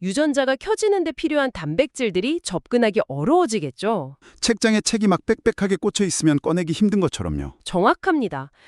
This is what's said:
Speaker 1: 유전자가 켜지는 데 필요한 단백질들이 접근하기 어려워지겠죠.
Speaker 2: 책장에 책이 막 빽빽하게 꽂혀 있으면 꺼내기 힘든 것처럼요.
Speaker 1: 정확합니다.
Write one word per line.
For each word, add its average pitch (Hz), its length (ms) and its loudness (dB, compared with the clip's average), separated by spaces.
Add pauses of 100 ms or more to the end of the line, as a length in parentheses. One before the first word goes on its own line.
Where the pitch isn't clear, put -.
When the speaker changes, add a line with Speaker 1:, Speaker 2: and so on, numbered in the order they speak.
Speaker 1:
유전자가 262 540 0
켜지는 403 480 0
데 320 80 -4
필요한 285 400 -2
단백질들이 202 920 -2
접근하기 214 640 0
어려워지겠죠. 185 1080 -2 (240)
Speaker 2:
책장에 220 400 2
책이 214 260 0
막 185 180 2
빽빽하게 190 520 0
꽂혀 - 280 0
있으면 156 360 2
꺼내기 170 320 0
힘든 208 260 2
것처럼요. 76 540 -2 (100)
Speaker 1:
정확합니다. 208 880 0 (160)